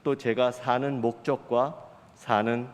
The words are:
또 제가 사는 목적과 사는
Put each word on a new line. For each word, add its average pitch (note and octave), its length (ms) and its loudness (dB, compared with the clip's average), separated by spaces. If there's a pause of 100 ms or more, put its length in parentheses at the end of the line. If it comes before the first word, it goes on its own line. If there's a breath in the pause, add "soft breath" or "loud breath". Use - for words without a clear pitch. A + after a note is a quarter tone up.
또 C#3 140 0
제가 B2 360 2
사는 B2+ 480 -2
목적과 B2 800 -2 (320)
사는 A#2 600 0